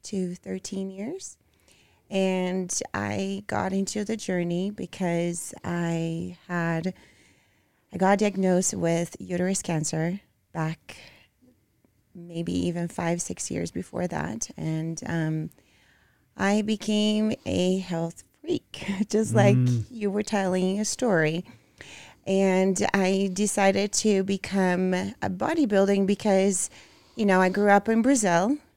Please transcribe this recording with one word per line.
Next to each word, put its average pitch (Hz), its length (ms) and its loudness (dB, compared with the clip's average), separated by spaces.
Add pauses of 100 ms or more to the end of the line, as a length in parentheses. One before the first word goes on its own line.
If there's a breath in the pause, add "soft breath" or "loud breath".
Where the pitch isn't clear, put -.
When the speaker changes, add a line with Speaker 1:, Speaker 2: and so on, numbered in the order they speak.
Speaker 1:
to 185 320 -4
thirteen 190 540 -8
years. 226 480 -12 (720 soft breath)
And 185 600 0 (220)
I 196 540 -4
got 185 260 -2
into 196 300 -2
the 214 140 -4
journey 180 540 -2
because 170 840 -4 (100)
I 170 760 -4 (100)
had, 170 460 -2 (1000 soft breath)
I - 40 -8
got 190 220 4
diagnosed 190 560 2
with 170 440 -2
uterus 180 440 -2
cancer 160 560 -2 (340)
back 160 440 -6 (1160 loud breath)
maybe 170 400 -6 (140)
even 170 200 -2
five, 170 340 -2
six - 300 -8
years 170 200 -4
before 180 360 -6
that. 156 500 -6
And, 160 480 -4
um, 160 440 -4 (880 soft breath)
I 202 240 2
became 214 720 0 (120)
a 185 340 2
health 170 440 -6 (180)
freak, - 440 -6 (120)
<laughs> 208 120 -2
just 220 240 0
like 208 220 6
Speaker 2:
Mm. 123 340 2
Speaker 1:
you 208 220 -4
were 208 120 -2
telling 185 560 0
a 214 60 0
story. 170 580 2 (840 loud breath)
And 190 500 4 (160)
I 196 400 2
decided 196 600 2
to 196 300 2
become 185 680 0
a 196 360 -4
bodybuilding 202 760 2
because, 196 640 2 (460 loud breath)
you 226 100 0
know, 185 160 6
I 185 80 6
grew 202 220 4
up 202 180 6
in 226 140 4
Brazil. 214 540 4 (200)